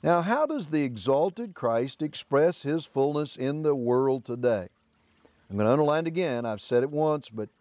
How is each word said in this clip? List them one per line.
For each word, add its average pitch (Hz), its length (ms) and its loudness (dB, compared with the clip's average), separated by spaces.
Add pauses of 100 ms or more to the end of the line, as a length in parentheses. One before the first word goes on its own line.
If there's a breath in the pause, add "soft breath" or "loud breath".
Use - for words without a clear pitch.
Now, 170 200 4
how 240 240 0
does 285 240 -4
the 151 140 0
exalted 139 680 -2
Christ 120 480 -2
express 151 640 0
his 151 220 -2
fullness 147 500 -2
in 143 280 -4
the 147 120 2
world 131 480 2
today? 120 460 0 (800 soft breath)
I'm 101 80 -6
gonna 107 140 4
underline 151 340 2
it - 20 -2
again. 160 380 -2
I've 107 160 -6
said 120 200 2
it 143 100 -2
once, 151 380 0
but 107 200 -8 (120)